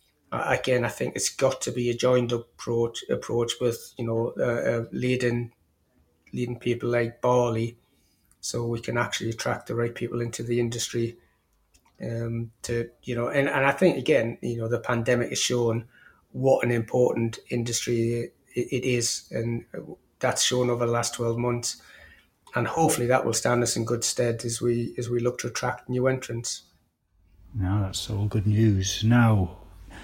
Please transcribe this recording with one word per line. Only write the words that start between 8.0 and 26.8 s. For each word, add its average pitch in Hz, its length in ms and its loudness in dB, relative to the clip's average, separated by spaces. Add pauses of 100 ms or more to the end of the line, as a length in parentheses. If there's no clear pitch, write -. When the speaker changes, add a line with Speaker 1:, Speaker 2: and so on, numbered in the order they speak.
Speaker 1:
so 120 260 -4
we 117 140 -4
can 120 160 -4
actually 117 320 -2
attract 117 380 -4
the 117 80 -4
right 117 200 -2
people 120 240 -4
into 117 240 -6
the 120 160 0
industry. 117 580 -2 (840)
Um, 117 480 -4 (120)
to, 117 260 -2 (140)
you 123 120 -4
know, 117 140 -2
and, 143 180 2
and 139 180 2
I 139 60 6
think, 160 260 4
again, 120 440 2
you 120 160 -4
know, 113 100 -2
the 120 120 0
pandemic 120 500 0
has 120 100 -4
shown 117 460 0 (480)
what 131 320 4
an 120 60 2
important 117 680 2 (100)
industry 117 840 -2 (220)
it, 123 180 -2
it 123 120 -2
is, 120 480 -2
and 117 320 -4 (560)
that's 123 240 0
shown 123 260 2
over 120 160 0
the 117 60 2
last 117 220 -2
twelve 117 240 -2
months. 120 440 -2 (720)
And 120 120 0
hopefully 135 400 2
that 123 180 4
will 117 80 0
stand 123 300 2
us 110 120 0
in 117 80 0
good 117 200 -2
stead 117 420 -2
as 117 160 -4
we, 120 380 0
as 117 100 -6
we 120 100 0
look 123 200 0
to 123 80 -4
attract - 420 -4
new 127 160 2
entrants. 127 580 -2 (920)